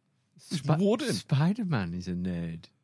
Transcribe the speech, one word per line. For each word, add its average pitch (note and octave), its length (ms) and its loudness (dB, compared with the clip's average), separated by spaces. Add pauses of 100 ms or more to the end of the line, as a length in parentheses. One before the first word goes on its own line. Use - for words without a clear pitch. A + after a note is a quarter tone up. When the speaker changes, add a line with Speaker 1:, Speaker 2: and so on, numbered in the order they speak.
(500)
Speaker 1:
He's F3 100 -2
Speaker 2:
Spi- D3 200 2
Speaker 1:
wooden. G#3 340 2
Speaker 2:
Spider-Man D3+ 800 0
is F2+ 140 -6
a F2+ 60 -2
nerd. E2+ 520 -4 (180)